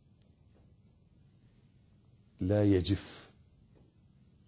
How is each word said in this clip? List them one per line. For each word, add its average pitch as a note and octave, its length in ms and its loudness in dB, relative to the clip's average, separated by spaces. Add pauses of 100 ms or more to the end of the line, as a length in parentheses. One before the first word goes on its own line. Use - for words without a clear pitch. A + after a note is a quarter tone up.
(2500)
لا G#2 240 0
يجف، F#2+ 680 0 (1160)